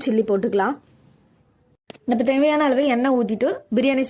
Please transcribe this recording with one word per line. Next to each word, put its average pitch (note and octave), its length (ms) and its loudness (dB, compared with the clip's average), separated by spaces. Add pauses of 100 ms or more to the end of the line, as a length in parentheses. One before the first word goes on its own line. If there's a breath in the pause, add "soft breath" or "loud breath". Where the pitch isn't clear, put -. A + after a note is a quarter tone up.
சில்லி A3 180 2
போட்டுக்கலாம். G3+ 540 0 (1300)
நம்ம A#3+ 180 -2
தேவையான D4 420 2
அளவு C#4 220 2
எண்ணெய் B3+ 260 0
ஊத்திட்டு, A#3+ 440 0 (180)
பிரியாணி C4 360 0